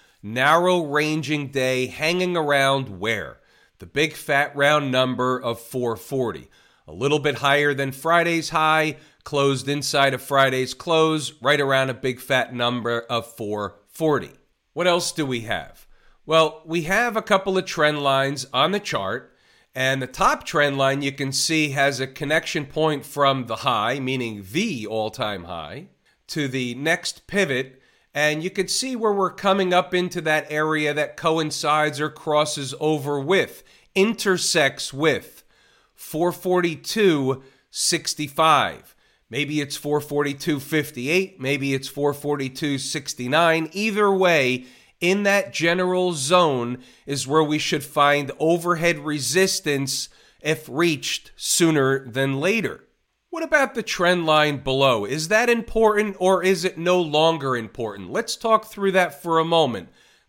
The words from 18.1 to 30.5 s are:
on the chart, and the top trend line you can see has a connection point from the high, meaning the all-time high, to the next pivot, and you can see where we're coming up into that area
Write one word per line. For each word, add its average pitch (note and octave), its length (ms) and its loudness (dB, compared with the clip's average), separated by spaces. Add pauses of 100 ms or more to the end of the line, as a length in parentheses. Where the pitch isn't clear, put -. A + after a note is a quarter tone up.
on D3 220 2
the G#3 80 -2
chart, A2 520 -6 (400)
and C3 280 0
the B2+ 60 -6
top C4 380 0
trend D3 320 0
line C#3 240 2
you C#3 120 -4
can C3+ 180 -6
see D3+ 380 0
has C#3 320 0
a C3 60 -4
connection D3+ 580 -4
point D3+ 400 -2
from C#3 400 0
the A2 120 -6
high, B2 440 0
meaning A#2+ 500 -4
the D#3 340 -4
all-time G#2+ 600 -6
high, F2 420 -12 (400)
to D3 220 -4
the B2 260 -4
next D#3+ 500 -4
pivot, C3+ 520 -2 (340)
and D3+ 320 0
you F#3 60 -2
can F#3 180 -4
see C4 280 -4
where G#3+ 180 0
we're F#3+ 180 0
coming G3 400 0
up F3+ 220 2
into F3+ 260 -2
that D#3 300 0
area D3+ 460 0